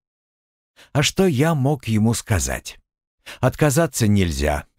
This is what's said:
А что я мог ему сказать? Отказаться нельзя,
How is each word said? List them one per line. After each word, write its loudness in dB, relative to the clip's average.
А 0
что 0
я 2
мог -2
ему 2
сказать? -4
Отказаться 0
нельзя, 0